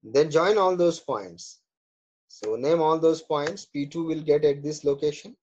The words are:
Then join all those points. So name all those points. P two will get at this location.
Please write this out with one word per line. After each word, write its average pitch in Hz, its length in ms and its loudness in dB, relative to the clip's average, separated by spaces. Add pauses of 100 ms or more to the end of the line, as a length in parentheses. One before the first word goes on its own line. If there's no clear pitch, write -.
Then 135 260 2
join 180 300 2
all 185 180 2
those 170 220 2
points. 95 640 -10 (640)
So 107 280 -6
name 147 240 0
all 160 200 2
those 160 240 2
points. 156 420 -4
P 143 220 -8
two 165 160 -8
will 160 180 -4
get 151 240 2
at 143 160 2
this 147 240 -8
location. 147 580 -4